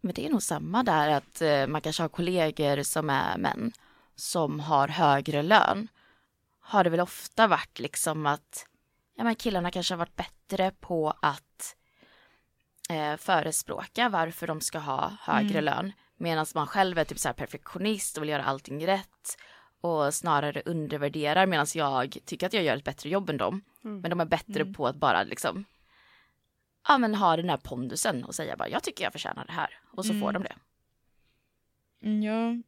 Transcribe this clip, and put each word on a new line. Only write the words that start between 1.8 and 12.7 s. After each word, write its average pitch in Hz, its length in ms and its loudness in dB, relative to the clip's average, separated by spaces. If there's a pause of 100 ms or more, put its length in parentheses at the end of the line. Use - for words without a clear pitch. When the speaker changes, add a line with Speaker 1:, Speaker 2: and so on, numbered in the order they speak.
Speaker 1:
kanske 156 220 -2
har 160 60 0
kollegor 156 720 0
som 156 260 -2
är 135 280 0
män 220 340 -2 (440)
som 151 440 -2
har 147 280 4
högre 147 560 2
lön. 202 440 6 (720)
Har 196 240 2
det 175 60 4
väl 165 100 2
ofta - 480 2
varit - 320 0
liksom 156 460 -2
att, - 400 -2 (500)
ja, - 80 -6
men 226 120 2
killarna 180 360 -2
kanske 180 220 -2
har 170 60 -6
varit 170 160 -4
bättre - 640 -4
på 160 420 0
att, - 540 -4 (1120)